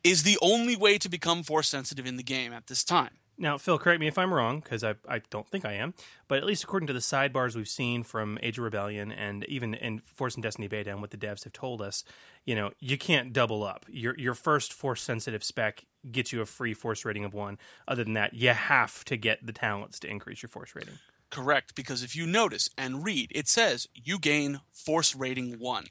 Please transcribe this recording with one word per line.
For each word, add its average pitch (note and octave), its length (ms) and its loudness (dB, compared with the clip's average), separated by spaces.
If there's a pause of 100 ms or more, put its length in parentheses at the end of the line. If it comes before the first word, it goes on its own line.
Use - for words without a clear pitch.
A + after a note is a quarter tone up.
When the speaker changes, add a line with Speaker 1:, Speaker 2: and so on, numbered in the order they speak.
Speaker 1:
is F3 200 8
the G3+ 180 6
only A#3 340 6
way G3+ 220 6
to G3 120 -4
become E3+ 320 0
Force D3+ 260 0
sensitive C3+ 380 -4
in B2+ 120 -4
the B2+ 60 -8
game B2 300 -4
at A#2 140 -14
this - 160 -2
time. D#3+ 280 4 (240)
Speaker 2:
Now, D3 220 0
Phil, E3+ 220 2
correct E3+ 220 6
me D3+ 60 2
if D3+ 100 0
I'm F#3 160 4
wrong, C3+ 280 2
'cause A2+ 220 -6
I, G#2+ 120 0 (120)
I A#2 220 -4
don't G#2+ 200 -8
think G3 160 -4
I G#2+ 80 -2
am, B2 200 -4 (340)
but C3+ 100 2
at C#3 80 0
least G3+ 180 0
according E3 240 -2
to C#3 60 -2
the B2 60 -2
sidebars C3 560 0
we've A2 140 -4
seen A#2+ 340 -2
from G#2+ 400 -4
Age A#2 140 -2
of A#2+ 80 -4
Rebellion G#2 480 -4
and G#2 320 -6
even A#2+ 280 -4
in A2+ 280 -4
Force - 340 -6
and A2 80 -8
Destiny G#2+ 240 -4
beta G#2 240 -6
and G2 100 -6
what G#2 100 -12
the G#2+ 60 -14
devs G#2 280 -8
have A2+ 80 -16
told B2 280 -8
us, G2+ 220 -6 (420)
you B2 80 0
know, G#2 260 0
you C3+ 180 -2
can't C3 340 2
double A2+ 320 2
up. - 260 -8
Your, A#2+ 280 -4
your B2+ 160 -2
first D3+ 400 0
Force C3 280 -4
sensitive A2+ 420 -4
spec - 420 -2 (260)
gets B2 220 -2
you A2+ 80 -2
a G#2+ 40 -2
free A2+ 280 -4
Force A2 320 -4
rating G#2 180 -2
of G2 100 -6
one. G2+ 240 -6 (300)
Other B2 160 -2
than A2 100 -2
that, G#2 200 2
you B2 160 4
have - 560 2
to C3+ 100 -4
get A2 280 0
the A2+ 100 -8
talents G#2 480 -4
to - 80 -8
increase - 340 -10
your A2+ 60 -14
Force - 260 -16
rating. - 240 -14 (300)
Speaker 1:
Correct, C3+ 460 0
because B2 280 -6
if B2 140 -8
you E3 100 -2
notice F#3 500 2
and C3 280 -4
read, D#3 280 -2
it D3 140 0
says F3+ 460 4
you D#3+ 260 -4
gain D3 400 2 (140)
Force D#3 420 2
rating B2+ 440 -4
one. A#2+ 320 -4